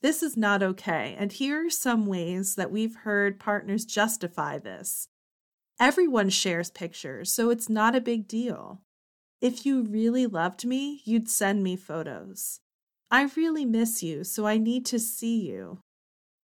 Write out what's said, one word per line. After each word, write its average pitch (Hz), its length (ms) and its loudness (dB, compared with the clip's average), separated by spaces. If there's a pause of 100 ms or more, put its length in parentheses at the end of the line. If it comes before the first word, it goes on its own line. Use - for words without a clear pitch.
This 311 200 0
is 294 160 -2
not 202 280 4
okay, 180 520 -2
and 202 140 -2
here 294 360 -2
are 330 40 -2
some 233 360 0
ways 185 500 -2
that 180 160 -2
we've 220 240 -2
heard 202 420 0
partners 208 460 -2
justify 170 760 -2
this. - 500 -8 (680)
"Everyone 254 520 4
shares 175 400 0
pictures, 165 600 -10
so 233 200 2
it's 226 180 0
not 220 260 4
a 254 60 4
big 233 260 -2
deal." 220 560 -6 (580)
"If 247 240 0
you 269 180 4
really 226 440 2
loved 185 380 0
me, 269 400 -2
you'd 226 260 2
send 196 320 2
me 185 140 0
photos." 160 840 -8 (540)
"I 269 240 6
really 320 280 0
miss 226 380 2
you, 160 220 -4
so 208 200 -4
I 214 140 4
need 240 280 0
to 240 120 0
see 226 500 -2
you." 95 300 -8 (680)